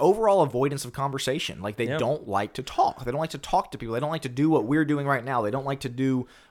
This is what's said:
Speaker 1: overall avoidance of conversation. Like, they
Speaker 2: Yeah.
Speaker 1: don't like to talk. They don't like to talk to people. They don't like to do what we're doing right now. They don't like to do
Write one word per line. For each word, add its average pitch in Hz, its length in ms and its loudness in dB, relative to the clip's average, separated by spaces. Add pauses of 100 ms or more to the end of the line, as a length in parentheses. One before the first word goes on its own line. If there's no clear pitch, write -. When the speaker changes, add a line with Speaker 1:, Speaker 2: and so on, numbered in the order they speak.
Speaker 1:
overall 196 400 6
avoidance 139 420 0
of 123 80 -10
conversation. 135 720 -4
Like, 104 160 -6
they 113 100 0
Speaker 2:
Yeah. 143 100 -2
Speaker 1:
don't 127 300 -2
like 101 280 0
to 131 80 -6
talk. - 420 0
They 120 60 -2
don't 143 100 -2
like 160 80 -2
to 151 80 -10
talk 180 340 -2
to 131 60 -8
people. 113 160 -6
They 123 80 0
don't 151 100 -2
like 160 120 -4
to 135 60 -6
do 143 200 2
what 135 160 4
we're 151 180 2
doing 143 240 0
right 135 160 0
now. 127 180 0
They 104 100 0
don't 135 140 -2
like 139 160 -4
to 131 80 -6
do 127 380 0 (220)